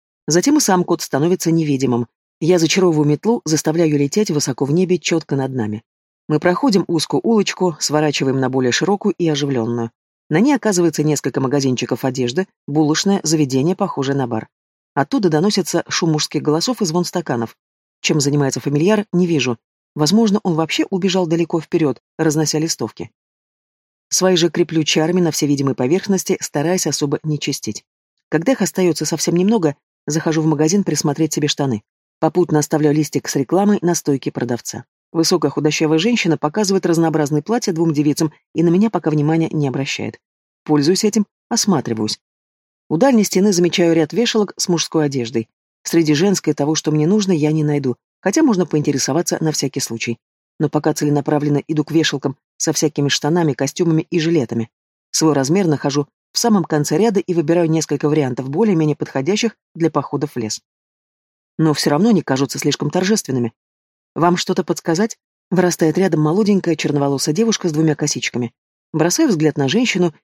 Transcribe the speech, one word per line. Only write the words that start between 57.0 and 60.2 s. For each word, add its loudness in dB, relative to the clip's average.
и -4
выбираю 2
несколько -2
вариантов, -2
более-менее 2
подходящих -2
для 0
похода -2